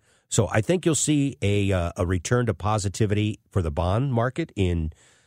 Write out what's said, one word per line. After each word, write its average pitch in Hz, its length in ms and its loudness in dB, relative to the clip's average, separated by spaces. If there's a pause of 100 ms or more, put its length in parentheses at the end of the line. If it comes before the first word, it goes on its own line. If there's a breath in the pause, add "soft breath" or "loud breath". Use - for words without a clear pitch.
(280 soft breath)
So - 240 2
I 107 100 4
think 170 240 0
you'll 160 100 2
see 143 460 0
a, 101 300 2
uh, 87 260 0
a 90 80 0
return 104 420 0
to 104 80 0
positivity 104 840 -2 (120)
for 95 100 0
the 82 80 -2
bond 92 420 -2
market 127 440 -2
in 85 360 0 (360 soft breath)